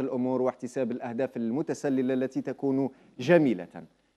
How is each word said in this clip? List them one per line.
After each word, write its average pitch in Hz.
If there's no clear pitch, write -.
الأمور 127
واحتساب 127
الأهداف 123
المتسللة 131
التي 131
تكون 135
جميلة." 123